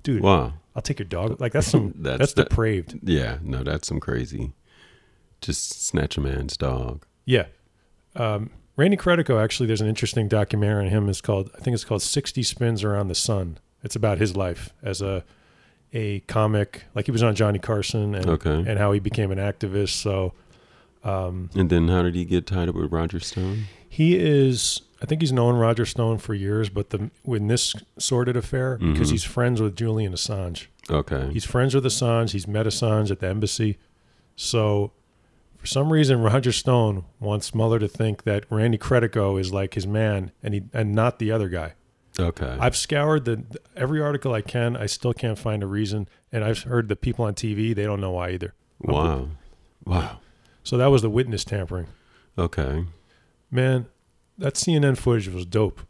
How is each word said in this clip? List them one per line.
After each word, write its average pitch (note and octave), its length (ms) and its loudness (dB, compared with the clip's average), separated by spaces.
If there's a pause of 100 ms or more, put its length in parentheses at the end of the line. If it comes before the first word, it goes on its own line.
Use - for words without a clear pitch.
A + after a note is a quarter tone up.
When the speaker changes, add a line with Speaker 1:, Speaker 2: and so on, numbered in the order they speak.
Speaker 1:
Dude, A2+ 220 0
Speaker 2:
Wow. E2 300 6 (240)
Speaker 1:
"I'll A2 40 -6
take - 180 -4
your F#2+ 80 -8
dog." F#2+ 340 -4
Like, A#2+ 100 -2
that's D#3 160 2
some, G2+ 280 4
Speaker 2:
<laughs> - 20 -16
That's C2 220 -4
Speaker 1:
that's - 140 2
Speaker 2:
that - 160 2
Speaker 1:
depraved. G#2+ 540 0
Speaker 2:
Yeah, C#2 400 2
no, C2 200 -4
that's D2 260 -4
some - 100 -2
crazy. - 540 -4 (880)
Just - 440 -6
snatch - 320 0
a D2 40 -2
man's C2+ 340 -4
dog. B1+ 500 -4 (200)
Speaker 1:
Yeah. A#2+ 220 2 (680)
Um, G#2+ 340 -2 (260)
Randy F#3 220 4
Credico, E3+ 440 2
actually, A2 260 0
there's G#2+ 140 0
an G#2+ 60 2
interesting A2 400 0
documentary G#2 580 2
on F2+ 40 0
him. G#2 200 2
It's F#2+ 120 -2
called, G2 340 -2
I - 40 -20
think B2 160 0
it's - 80 -4
called G#2 180 -2
Sixty - 400 -4
Spins A2+ 420 -2
Around G2+ 260 0
the F2 60 -4
Sun. F#2 440 -2 (240)
It's - 120 -8
about G#2 220 2
his F#2+ 180 0
life F#2 460 -4
as G2 200 -6
a, F#2+ 220 -4 (680)
a G#2 280 -4
comic. G#2+ 640 0 (100)
Like, G#2+ 100 -2
he C#3 60 -2
was A2+ 100 2
on A2 140 4
Johnny G#2 240 2
Carson G#2 560 -2
and, F#2 120 -2
Speaker 2:
Okay. D#2+ 380 2
Speaker 1:
and G#2+ 140 0
how G2+ 140 4
he G2+ 60 2
became G2+ 320 -2
an F#2+ 60 -2
activist. G2+ 520 -2
So, F#2+ 440 -2 (680)
um, F#2 520 -4
Speaker 2:
And F#2 140 4
then E2+ 200 6
how F2+ 120 4
did F2 140 0
he F2 100 0
get F2 220 0
tied F2 220 0
up F2 60 -4
with E2 160 -2
Roger E2 280 -2
Stone? F#2+ 460 -4 (240)
Speaker 1:
he E3 280 4
is, C#3 640 2 (220)
I - 20 -6
think D#3 160 -2
he's C#3+ 120 2
known A#2+ 220 4
Roger A2+ 300 4
Stone A2+ 320 0
for G#2+ 160 -6
years, G2+ 360 -2
but G2 200 -4
the, G#2 220 -4 (140)
in G#2+ 220 -2
this A#2 280 0 (240)
sordid B2 360 0
affair, B2+ 440 -2
because E2+ 140 2 (160)
Speaker 2:
Mm-hmm. - 20 2
Speaker 1:
he's E2 120 0
friends A#2+ 380 0
with G#2 140 0
Julian A2 380 -2
Assange. F2+ 520 -6 (240)
Speaker 2:
Okay. C#2+ 420 -2
Speaker 1:
He's G#2 140 -4
friends B2+ 300 0
with C3+ 100 2
Assange. A#2 460 0
He's G2+ 160 -4
met G#2+ 180 -2
Assange G#2+ 460 2
at - 80 -2
the F#2 80 -4
embassy. G#2 500 0 (580)
So G#2 580 0 (640)
for - 100 -14
some D3 260 2
reason, C3+ 300 6
Roger A#2+ 280 4
Stone A2 540 2 (140)
wants G#2 340 -4
Mueller A2+ 260 2
to G#2 80 0
think A2 360 -2
that G#2+ 260 0
Randy A2 300 2
Credico G#2+ 600 2
is, F#2 140 -4
like, G2 220 -4
his F#2 100 -2
man G#2 460 -2 (100)
and G#2 140 -4
he, G2 80 -4 (100)
and G#2+ 220 0
not A#2 240 2
the G#2+ 120 0
other G#2+ 160 0
guy. E2 260 -6 (460)
Speaker 2:
Okay. C#2+ 400 -2
Speaker 1:
I've B2 160 2
scoured D3 500 0
the, A2+ 180 -2 (320)
every D3+ 260 -2
article C#3+ 320 -2
I A2 80 -2
can. A#2+ 340 -2
I A2 120 -6
still B2 260 -2
can't A2 240 -4
find G#2+ 260 -2
a G2 40 -4
reason. G#2 400 -2 (240)
And A2+ 120 -2
I've G#2+ 200 0
heard A#2+ 260 0
the G2+ 60 0
people A#2+ 300 -2
on G#2 100 -2
T A2 180 -4
V, A2 200 0
they G2+ 120 -2
don't G2+ 160 -2
know F#2 100 -2
why F2+ 200 -4
either. F2+ 220 -6 (260)
Speaker 2:
Wow. D2 500 2 (560)
Wow. - 340 -2 (440)
Speaker 1:
So B2 140 -2
that B2+ 100 4
was C3+ 140 6
the A2 80 0
witness A#2 340 0
tampering. F2+ 440 -6 (500)
Speaker 2:
Okay. E2 480 -2 (640)
Speaker 1:
Man, B2+ 380 2 (500)
that C#3+ 200 -4
C E3+ 180 2
N D3 100 4
N C3 100 4
footage A2 340 0
was F2+ 160 -8
dope. G2 440 0